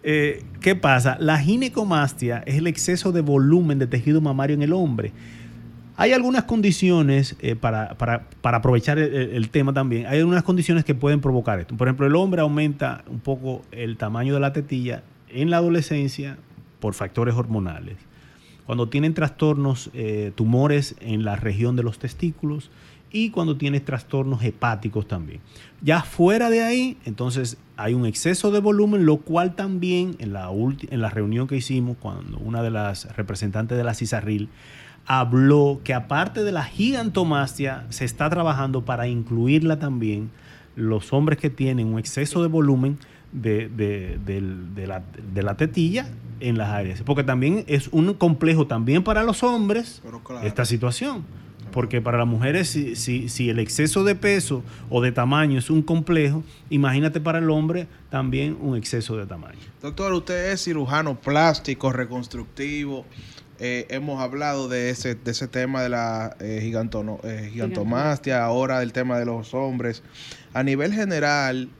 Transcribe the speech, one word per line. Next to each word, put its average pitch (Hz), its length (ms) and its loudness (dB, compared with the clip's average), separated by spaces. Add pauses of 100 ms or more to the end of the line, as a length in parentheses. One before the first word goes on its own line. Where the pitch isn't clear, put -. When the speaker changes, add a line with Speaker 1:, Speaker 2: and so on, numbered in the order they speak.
Speaker 1:
eh, 147 400 0 (180)
¿qué 185 140 4
pasa? 131 460 4
La 156 180 4
ginecomastia 160 1080 0
es 135 100 0
el 160 100 2
exceso 175 460 0
de 170 80 2
volumen 147 580 6
de 131 80 2
tejido 131 340 4
mamario 139 340 2
en 143 80 2
el 151 100 2
hombre. 123 400 0 (840)
Hay 214 160 4
algunas 254 320 4
condiciones, 170 960 4
eh, 117 160 -2
para, 110 400 -2
para, 117 320 -2 (140)
para 117 160 2
aprovechar 123 400 4
el, 151 160 2
el, 127 160 0
el 117 180 -2
tema 139 240 2
también, 123 340 0
hay 139 120 2
algunas 170 240 4
condiciones 170 420 2
que 147 100 2
pueden 143 260 2
provocar 123 400 0
esto. 113 160 -8
Por 123 120 2
ejemplo, 135 180 2
el 143 100 4
hombre 180 260 2
aumenta 147 680 0
un 123 120 -8
poco 131 420 -6 (100)
el 113 240 -8
tamaño 117 380 -2
de 139 60 2
la 139 120 2
tetilla 131 500 -4 (260)
en 151 220 -2
la 170 60 4
adolescencia 143 800 0 (440)
por 104 140 -2
factores 117 400 0
hormonales. 98 600 -2 (720)
Cuando 120 220 -2
tienen 151 260 0
trastornos, 143 800 0
eh, 107 400 -4
tumores 139 680 2
en 110 240 -2
la 110 120 -2
región 113 400 0
de 120 60 0
los 117 160 -4
testículos 151 720 -6 (400)
y 220 200 0
cuando 165 260 0
tiene 143 240 0
trastornos 135 640 -2
hepáticos 107 640 -2
también. 78 320 -8 (400)
Ya 156 220 2
fuera 226 480 4
de 226 120 4
ahí, 247 340 0 (100)
entonces 123 500 -4 (200)
hay 110 180 0
un 123 100 2
exceso 180 460 0
de 208 100 4
volumen, 208 460 4
lo 151 120 6
cual 170 360 0
también 180 640 0
en 104 140 -6
la 92 180 -8
ulti-, 127 400 -2
en 131 100 -2
la 110 100 0
reunión 110 380 0
que 139 80 -2
hicimos, 123 420 -2
cuando 92 400 -10
una 113 240 -4
de 113 80 0
las 104 460 -4
representantes 107 600 -2
de 120 60 0
la 113 100 0
cisarril 107 540 -2 (580)
habló 135 800 6
que 131 100 -2
aparte 170 480 -2
de 208 100 0
la 151 120 -2
gigantomastia, 156 1300 0
se 127 140 -6
está 135 240 -2
trabajando 135 560 0
para 120 220 -2
incluirla 123 720 2
también 110 520 -2 (440)
los 110 380 -2
hombres 147 260 2
que 151 120 -2
tienen 127 380 -2
un 110 120 -2
exceso 147 420 -2
de 165 60 2
volumen 143 500 2 (340)
de, 113 360 -2
de, 101 580 -4
del, 95 480 -6
de 98 140 -8
la, 92 140 -8 (300)
de 98 120 -2
la 101 120 -2
tetilla 175 520 0 (320)
en 120 180 0
las 107 120 -2
áreas. 98 320 -4
Porque 139 200 2
también 135 460 0
es 143 240 0
un 165 220 4
complejo 160 520 2
también 131 380 0
para 214 180 2
los 226 220 0
hombres 226 580 0
Speaker 2:
Pero 113 220 -16
claro. 120 220 -10
Speaker 1:
esta 110 180 -2
situación. 123 600 -2 (520)
Porque 120 240 0
para 120 160 -2
las 120 100 2
mujeres, 135 440 0
si, 131 260 -4
si, 120 320 -4
si 120 220 -2
el 113 80 0
exceso 151 440 0
de 202 120 4
peso 190 500 0 (240)
o 123 140 2
de 123 100 2
tamaño 135 460 2
es 123 100 -4
un 160 140 4
complejo, 156 600 2 (280)
imagínate 147 500 2
para 160 180 -2
el 165 120 2
hombre 160 360 0 (220)
también 135 540 -2
un 131 160 -2
exceso 113 400 -6
de 98 80 -8
tamaño. 85 320 -14 (240)
Speaker 2:
Doctor, 185 320 -4
usted 180 380 -2
es 185 120 -4
cirujano 147 560 -2
plástico, 143 720 2
reconstructivo. 127 1120 -8 (560)
Eh, 123 300 -4
hemos 135 320 -6
hablado 139 480 -4
de 123 180 -2
ese, 123 280 -4
de 120 160 -6
ese 117 160 -6
tema 131 340 -2
de 123 80 -2
la, 113 500 -2
eh, 110 220 -4
gigantono-, 110 640 -4
eh, 107 280 -8
gigantomastia, - 0 -
Speaker 3:
Gigantomastia. 120 920 -2
Speaker 2:
ahora 127 340 0
del 120 140 -4
tema 127 240 -2
de 120 80 -2
los 113 260 -6
hombres. 127 500 -4 (520)
A 127 80 0
nivel 139 320 0
general 147 720 0 (120)